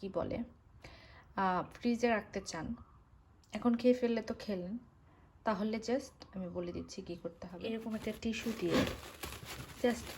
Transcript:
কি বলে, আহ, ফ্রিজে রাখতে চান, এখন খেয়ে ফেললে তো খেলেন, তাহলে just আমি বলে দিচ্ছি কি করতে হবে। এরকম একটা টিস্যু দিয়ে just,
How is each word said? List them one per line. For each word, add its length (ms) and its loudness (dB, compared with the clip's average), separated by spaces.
কি 80 -6
বলে, 300 -2
আহ, 260 4
ফ্রিজে 340 4
রাখতে 320 0
চান, 340 -6
এখন 220 4
খেয়ে 200 8
ফেললে 280 2
তো 120 -4
খেলেন, 440 -4
তাহলে 340 0
just 380 -2
আমি 140 -4
বলে 240 -4
দিচ্ছি 300 -8
কি 140 -8
করতে 300 -10
হবে। 220 -8
এরকম 260 -2
একটা 180 -2
টিস্যু 380 0
দিয়ে 180 6
just, 240 4